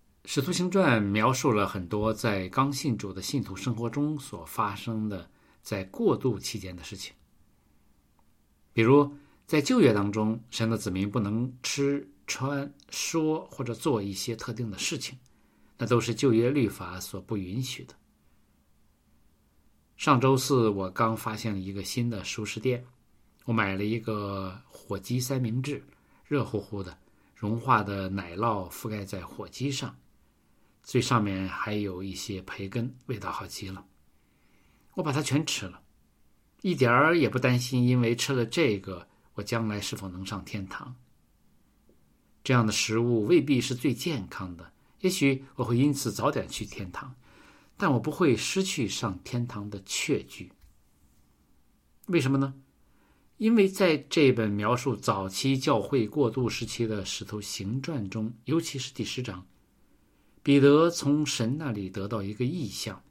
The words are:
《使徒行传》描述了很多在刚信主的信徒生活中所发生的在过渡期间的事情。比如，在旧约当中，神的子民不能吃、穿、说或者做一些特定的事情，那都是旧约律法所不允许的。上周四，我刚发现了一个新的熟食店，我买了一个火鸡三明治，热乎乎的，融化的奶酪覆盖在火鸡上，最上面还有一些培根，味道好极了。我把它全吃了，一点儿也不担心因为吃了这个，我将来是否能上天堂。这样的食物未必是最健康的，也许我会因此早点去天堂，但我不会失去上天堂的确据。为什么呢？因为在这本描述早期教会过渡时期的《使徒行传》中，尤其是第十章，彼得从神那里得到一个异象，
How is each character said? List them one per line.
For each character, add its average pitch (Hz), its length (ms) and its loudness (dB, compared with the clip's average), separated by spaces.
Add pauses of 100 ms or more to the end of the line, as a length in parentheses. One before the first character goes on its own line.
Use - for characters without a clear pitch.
(260)
《使 - 160 0
徒 180 100 -2
行 180 180 0
传》 160 320 4
描 107 320 4
述 127 180 2
了 104 160 4
很 90 200 -6
多 107 260 0
在 98 360 -2
刚 135 220 2
信 131 260 -2
主 98 140 -8
的 92 100 -10
信 123 220 -2
徒 95 120 -10
生 113 200 -4
活 117 140 -4
中 147 300 -2
所 85 260 -14
发 101 300 -2
生 110 340 -2
的 95 200 -8 (340)
在 104 220 -4
过 196 300 2
渡 110 240 0
期 - 200 -8
间 90 160 -12
的 85 80 -16
事 - 120 -12
情。 - 180 -14 (1600)
比 117 100 4
如， 143 360 6 (280)
在 156 140 2
旧 247 200 4
约 135 140 8
当 101 180 2
中， 110 280 0 (100)
神 113 200 0
的 113 80 0
子 101 120 -6
民 95 200 0
不 117 100 -2
能 113 320 -2 (120)
吃、 143 440 -2 (200)
穿、 139 440 -4 (180)
说 156 640 -2
或 - 120 -8
者 120 100 -4
做 117 280 0
一 98 120 -4
些 110 220 -6
特 117 180 -8
定 113 160 -6
的 95 80 -10
事 - 180 -4
情， 131 220 -10 (600)
那 123 100 -2
都 120 120 4
是 117 140 0
旧 127 180 4
约 117 200 4
律 127 180 2
法 90 300 -10
所 95 200 -10
不 107 160 -8
允 98 260 -4
许 - 240 -8
的。 - 100 -20 (2000)
上 131 240 6
周 131 160 6
四， 123 320 4
我 98 220 -2
刚 113 260 2
发 110 180 -6
现 110 160 -4
了 98 80 -4
一 95 140 -8
个 98 100 -6
新 120 260 -2
的 98 140 -6
熟 - 220 -6
食 - 140 -8
店， 123 260 -2 (600)
我 120 60 -2
买 101 240 2
了 101 80 -2
一 110 160 -2
个 101 680 -6
火 - 320 -10
鸡 123 200 -2
三 127 220 -2
明 120 200 0
治， 135 220 -6 (420)
热 139 200 0
乎 101 160 -4
乎 98 220 -8
的， 87 120 -12 (400)
融 113 240 -2
化 117 240 4
的 98 240 -4
奶 92 300 -6
酪 104 320 0
覆 - 180 -12
盖 104 160 -6
在 95 180 -8
火 92 260 -12
鸡 135 240 -4
上， - 240 -6 (840)
最 - 180 0
上 117 240 4
面 95 240 -4
还 104 280 -6
有 95 260 -4
一 95 140 -8
些 95 260 -8
培 98 260 -10
根， 117 240 -4 (140)
味 107 140 -6
道 95 120 -6
好 - 140 -8
极 - 240 -12
了。 95 160 -12 (1120)
我 175 80 -2
把 151 80 0
它 147 100 0
全 147 240 0
吃 - 220 -4
了， - 160 -18 (800)
一 180 100 0
点 127 160 4
儿 147 260 6
也 135 140 4
不 127 80 -2
担 123 220 2
心 123 260 0
因 123 160 4
为 117 140 2
吃 135 180 -2
了 120 100 2
这 117 360 0
个， 92 280 -12 (280)
我 104 80 -8
将 113 240 -2
来 104 120 -4
是 - 160 -6
否 95 120 -10
能 92 180 -10
上 98 180 -8
天 98 240 -8
堂。 - 280 -12 (1500)
这 131 120 2
样 117 100 6
的 107 60 2
食 - 260 0
物 117 300 2
未 170 120 6
必 131 220 2
是 127 140 -4
最 131 180 0
健 120 360 -4
康 90 280 -10
的， - 160 -20 (280)
也 185 80 2
许 139 360 2 (100)
我 123 80 -4
会 117 140 2
因 143 160 4
此 113 180 -2
早 131 200 0
点 98 180 -4
去 - 160 -8
天 92 260 -10
堂， - 240 -12 (600)
但 175 160 2
我 120 60 2
不 127 120 -2
会 147 240 4
失 - 280 -2
去 131 240 -2
上 98 360 -4
天 120 240 -4
堂 104 220 -8
的 101 160 -10
确 - 380 -2
据。 - 280 -16 (1600)
为 170 120 4
什 131 120 2
么 135 80 4
呢？ 135 140 0 (840)
因 226 180 4
为 196 120 8
在 185 300 4
这 143 340 6
本 110 200 0
描 104 240 2
述 120 200 0
早 95 340 -2
期 135 280 0
教 131 220 2
会 110 280 0
过 123 220 2
渡 120 200 0
时 - 160 -4
期 117 200 -4
的 104 200 -4
《使 - 180 -8
徒 107 160 -8
行 104 420 -6
传》 127 280 -6
中， 110 240 -4 (120)
尤 156 140 0
其 160 180 -6
是 - 160 -8
第 117 100 -6
十 123 200 -6
章， 92 220 -10 (960)
彼 139 160 8
得 147 300 10
从 147 360 2
神 131 320 -2
那 151 140 -4
里 101 180 -6
得 98 180 -6
到 110 140 -4
一 98 120 -6
个 123 120 -2
异 151 220 -4
象， - 440 -10